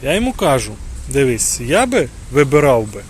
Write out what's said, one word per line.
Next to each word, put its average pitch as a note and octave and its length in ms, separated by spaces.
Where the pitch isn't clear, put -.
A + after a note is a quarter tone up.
Я C#3 100
йому A#3+ 200
кажу: C3 380
«Дивись, C3 520
я D3+ 260
би A#3 240
вибирав C#3 520
би G#2 260